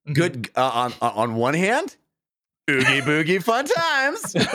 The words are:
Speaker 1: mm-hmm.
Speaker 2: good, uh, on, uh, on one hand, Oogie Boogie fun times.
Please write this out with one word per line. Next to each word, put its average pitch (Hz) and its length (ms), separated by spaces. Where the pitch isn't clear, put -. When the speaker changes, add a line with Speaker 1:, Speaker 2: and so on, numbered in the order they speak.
Speaker 1:
mm-hmm. 151 80
Speaker 2:
good, 139 420
uh, 127 180
on, 120 280
uh, 117 140
on 113 200
one 120 200
hand, 233 400
Oogie 131 320
Boogie 156 420
fun 240 220
times. 311 720